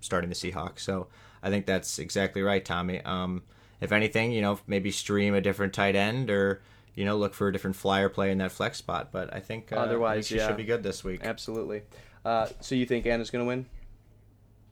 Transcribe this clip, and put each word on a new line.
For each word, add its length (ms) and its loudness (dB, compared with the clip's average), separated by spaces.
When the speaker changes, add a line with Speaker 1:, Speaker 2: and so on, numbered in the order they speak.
Speaker 1:
starting 280 0
the 60 -6
Seahawks. 440 -6
So 280 -4
I 80 -2
think 160 2
that's 340 0
exactly 420 -2
right, 240 2
Tommy. 380 -2
Um, 400 -4
if 140 -2
anything, 400 2
you 80 2
know, 260 2
maybe 240 0
stream 420 2
a 80 4
different 300 2
tight 240 4
end 340 2
or, 320 4
you 100 -2
know, 120 2
look 160 0
for 160 0
a 40 2
different 220 -2
flyer 340 4
play 220 2
in 80 2
that 140 -2
flex 240 -4
spot. 340 -4
But 220 -6
I 80 -8
think, 300 -10
uh, 40 -2
Speaker 2:
Otherwise, 360 2
Speaker 1:
I 40 2
think 120 -2
she 100 -2
Speaker 2:
yeah. 100 2
Speaker 1:
should 100 0
be 60 -6
good 180 0
this 220 -4
week. 200 -6
Speaker 2:
Absolutely. 600 -6
Uh, 240 2
so 120 -6
you 120 2
think 200 0
Anna's 240 0
gonna 160 -2
win? 200 -2